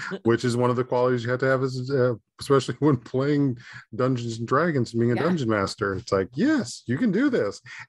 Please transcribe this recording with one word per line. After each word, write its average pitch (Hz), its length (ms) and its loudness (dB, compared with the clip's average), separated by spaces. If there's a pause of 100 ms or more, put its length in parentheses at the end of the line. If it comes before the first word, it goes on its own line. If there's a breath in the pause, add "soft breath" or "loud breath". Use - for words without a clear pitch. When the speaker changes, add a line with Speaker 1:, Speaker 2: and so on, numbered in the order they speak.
Speaker 1:
<laughs> 190 160 -10
Speaker 2:
which 117 200 2
is 120 140 0
one 123 120 2
of 123 60 2
the 127 80 0
qualities 123 400 0
you 120 60 -4
have 127 120 -2
to 135 40 0
have, 131 180 2
is, 127 280 -6
uh, 123 240 2 (260)
especially 135 340 2
<laughs> - 40 -20
when 143 180 4
playing 139 600 0 (380 loud breath)
Dungeons 120 440 -2
and 117 80 -6
Dragons, 139 460 0
being 117 180 2
a 123 40 2
Speaker 1:
Yeah. 135 80 -2
Speaker 2:
dungeon 156 260 0
master. 101 460 0
It's - 160 -6
like, 95 240 2
"Yes, 262 520 0
you 131 100 0
can 233 140 0
do 254 180 2
this." 120 320 -2 (280 loud breath)